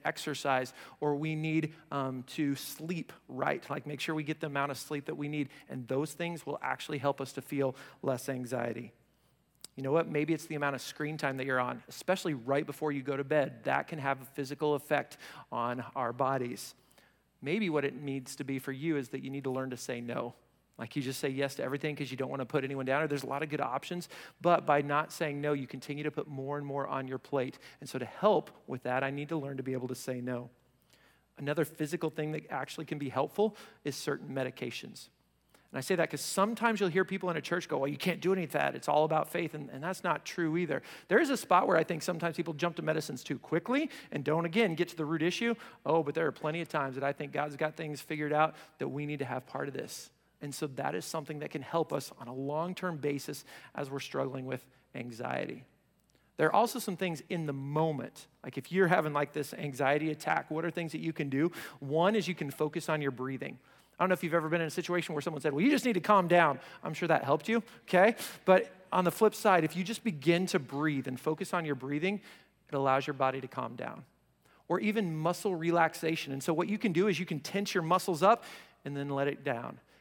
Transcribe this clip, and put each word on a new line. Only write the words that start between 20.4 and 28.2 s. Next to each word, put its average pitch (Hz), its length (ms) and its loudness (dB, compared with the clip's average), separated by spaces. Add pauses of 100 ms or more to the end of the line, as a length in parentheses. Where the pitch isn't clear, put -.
Like, 117 200 -6
you 143 40 -2
just 131 200 -4
say 143 80 0
yes 135 260 -2
to - 80 -4
everything 147 320 -2
'cause 135 160 -6
you 127 60 -8
don't 131 120 -4
wanna 135 160 -4
put 139 200 0
anyone 135 200 -2
down, 135 160 2
or 160 60 2
there's 143 160 -2
a 123 40 -8
lot 139 160 -2
of 151 60 -6
good 143 120 -2
options. 139 480 -4 (320)
But 170 240 6
by 147 160 6
not 147 320 0
saying 143 260 -2
no, 147 140 2
you 139 140 -2
continue 143 360 -8
to 147 80 -2
put 143 160 -6
more 139 300 -4
and 143 100 -6
more 139 180 -2
on 135 220 -4
your 131 100 -4
plate. 135 400 -2 (220)
And 127 80 -14
so - 100 -6
to - 80 -4
help 190 460 4 (160)